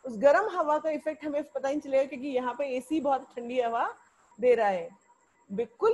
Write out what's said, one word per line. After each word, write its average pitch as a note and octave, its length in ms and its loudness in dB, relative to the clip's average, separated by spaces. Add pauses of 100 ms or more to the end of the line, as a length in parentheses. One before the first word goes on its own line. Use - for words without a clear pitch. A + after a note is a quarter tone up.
उस A#3 120 -10
गर्म D4 320 6
हवा D#4 280 0
का D#4 120 -2
effect D4+ 360 -6
हमें D4 180 -4
पता C4+ 260 -6
ही C#4+ 60 -2
नहीं D4+ 60 -4
चलेगा, C4+ 220 0
क्योंकि C#4 240 -8
यहाँ B3 260 -2
पे C4+ 240 -4
एसी D4+ 220 -2
बहुत C4+ 220 0
ठंडी A#3+ 400 -6
हवा A#3 340 -2 (440)
दे B3 160 6
रहा A3 120 2
है। F3 220 -2 (640)
बिल्कुल A#3 420 0